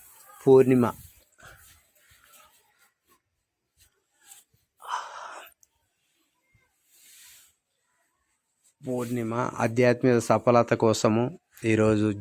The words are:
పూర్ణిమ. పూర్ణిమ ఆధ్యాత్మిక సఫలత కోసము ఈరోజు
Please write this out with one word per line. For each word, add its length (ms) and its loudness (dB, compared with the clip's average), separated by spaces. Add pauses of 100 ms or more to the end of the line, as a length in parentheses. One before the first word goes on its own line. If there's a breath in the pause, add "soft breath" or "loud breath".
(420)
పూర్ణిమ. 440 4 (4000 loud breath)
పూర్ణిమ 520 -8 (260)
ఆధ్యాత్మిక 560 0 (140)
సఫలత 420 2 (120)
కోసము 420 0 (400)
ఈరోజు 420 0 (140)